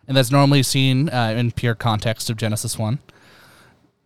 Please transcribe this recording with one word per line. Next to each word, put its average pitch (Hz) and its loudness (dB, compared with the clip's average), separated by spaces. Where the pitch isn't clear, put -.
and 135 0
that's 127 2
normally 143 4
seen, 135 0
uh, 113 0
in 120 0
pure 117 -2
context 110 -4
of 117 -4
Genesis 110 -4
one. 113 -2